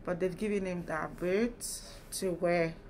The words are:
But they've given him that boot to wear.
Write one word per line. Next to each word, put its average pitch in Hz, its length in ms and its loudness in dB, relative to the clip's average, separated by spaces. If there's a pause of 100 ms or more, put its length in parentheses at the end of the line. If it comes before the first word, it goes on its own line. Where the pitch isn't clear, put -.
But 175 160 -2
they've 180 160 2
given 202 300 0
him 180 200 -2
that 156 320 -2
boot 202 460 2 (480)
to 190 200 0
wear. 170 420 4 (160)